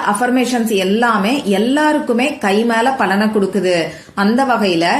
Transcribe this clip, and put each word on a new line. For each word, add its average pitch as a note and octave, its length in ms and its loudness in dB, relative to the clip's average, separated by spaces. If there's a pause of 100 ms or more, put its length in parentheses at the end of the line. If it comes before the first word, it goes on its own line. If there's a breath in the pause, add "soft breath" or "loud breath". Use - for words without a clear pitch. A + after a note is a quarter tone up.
அஃபர்மேஷன்ஸ் A#3 720 0
எல்லாமே G#3 560 0 (220)
எல்லாருக்குமே C4 720 0 (140)
கை G3 160 0 (100)
மேல A#3 280 0
பலனை G#3 340 0
கொடுக்குது. F#3+ 480 0 (400 loud breath)
அந்த G#3+ 300 2
வகையில G3+ 420 0 (120)